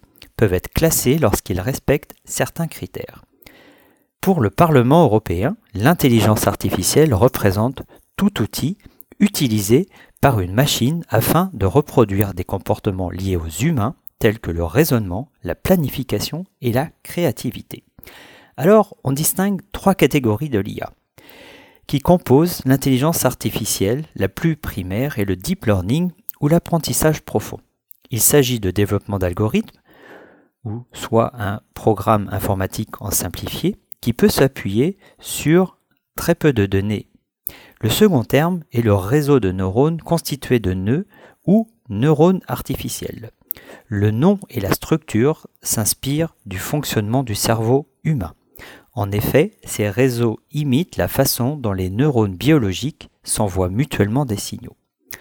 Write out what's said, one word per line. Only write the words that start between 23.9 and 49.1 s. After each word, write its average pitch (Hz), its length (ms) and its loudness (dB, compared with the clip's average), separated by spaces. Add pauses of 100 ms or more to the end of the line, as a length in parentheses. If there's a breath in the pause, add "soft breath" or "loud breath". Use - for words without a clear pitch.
la 98 140 -2
plus 165 260 -2
primaire 101 640 -6
et 101 60 0
le 95 100 -2
deep 139 300 -6
learning 113 460 0 (300)
ou 147 60 0
l'apprentissage 156 720 0
profond. - 400 -4 (520)
Il 110 100 -2
s'agit 127 400 4
de 98 100 -2
développement 101 480 -2
d'algorithmes, 107 580 -2 (840 loud breath)
ou 117 200 -8 (100)
soit 113 440 0
un 104 220 -6 (140)
programme 104 580 0
informatique 95 720 -4
en 104 100 -8
simplifié, 98 640 -4 (240)
qui 117 140 -2
peut 208 160 4
s'appuyer 131 680 0 (220 soft breath)
sur - 580 0 (380)
très - 200 -2
peu 147 180 2
de 104 120 2
données. 98 440 -2 (720 loud breath)
Le 110 80 0
second 170 340 4
terme 165 380 0 (100)
est 120 100 -2
le 107 120 4
réseau 131 480 2
de 95 100 0
neurones 113 500 0
constitué 151 580 -2
de 92 140 -2
nœuds 110 340 -2 (380 soft breath)
ou 214 220 2 (220)
neurones 151 580 4
artificiels. - 840 -8 (560 loud breath)
Le 104 240 2
nom 175 280 2 (100)
et 117 120 -6
la 95 100 -2
structure - 760 -2 (140)
s'inspirent 139 840 -4
du 95 120 -10
fonctionnement 123 640 -2
du 107 120 -6
cerveau 113 540 0 (160)
humain. 131 280 -2 (600 loud breath)
En 101 180 -4